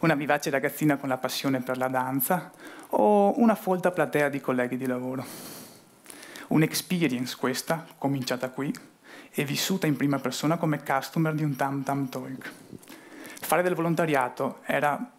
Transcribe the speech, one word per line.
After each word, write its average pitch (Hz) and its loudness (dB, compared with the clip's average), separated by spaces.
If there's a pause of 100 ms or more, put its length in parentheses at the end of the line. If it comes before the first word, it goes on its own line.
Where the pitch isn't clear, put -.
una 160 6
vivace 147 2
ragazzina 139 2
con 139 -4
la 131 0
passione 131 -2
per 127 -2
la 127 0
danza 131 0 (420)
o 208 6
una 220 6
folta 185 0
platea 147 2
di 139 -2
colleghi 127 0
di 127 -4
lavoro. 127 -4 (1200)
Un'experience 151 0
questa, 135 -2 (120)
cominciata 131 -2
qui 139 -4 (560)
e - -2
vissuta 180 0
in 147 4
prima 139 0
persona 147 0
come 156 0
customer 156 0
di 151 -2
un 147 0
Tam 139 -2
Tam 139 -2
Talk. 131 -10 (880)
Fare 165 2
del 180 2
volontariato 151 0
era 147 0